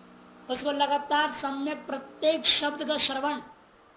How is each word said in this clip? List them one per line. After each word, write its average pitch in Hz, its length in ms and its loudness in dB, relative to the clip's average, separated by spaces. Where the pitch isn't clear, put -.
उसको 254 220 0
लगातार 285 600 2
सम्यक 277 540 -4
प्रत्येक - 600 0
शब्द 294 420 2
का 302 100 0
श्रवण 269 440 -2